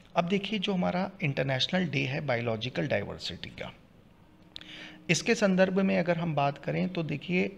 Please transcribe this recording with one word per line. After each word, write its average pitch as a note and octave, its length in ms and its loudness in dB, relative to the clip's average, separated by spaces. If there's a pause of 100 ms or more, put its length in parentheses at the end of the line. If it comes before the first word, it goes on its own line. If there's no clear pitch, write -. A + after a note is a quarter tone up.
(160)
अब F3 120 2
देखिए G3+ 300 0
जो G3 140 0
हमारा F3+ 380 0 (120)
इंटरनेशनल C#3 640 0
डे C3+ 160 0
है C#3 180 -2
बायोलॉजिकल A#2+ 680 0
डाइवर्सिटी F2 640 -4
का, - 220 -10 (1400)
इसके A3 240 2
संदर्भ F#3+ 460 4
में F#3+ 180 4
अगर E3+ 200 2
हम E3 160 -2
बात C#3+ 240 2
करें E3 300 -2
तो F3 140 -2
देखिए F3 440 0 (120)